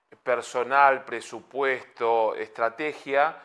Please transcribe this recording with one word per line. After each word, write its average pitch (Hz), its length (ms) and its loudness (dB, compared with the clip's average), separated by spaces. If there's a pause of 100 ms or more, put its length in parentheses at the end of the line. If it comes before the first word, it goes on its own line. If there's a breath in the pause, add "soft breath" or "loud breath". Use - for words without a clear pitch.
(240)
personal, 127 800 2
presupuesto, 117 1300 -2
estrategia 139 1120 -4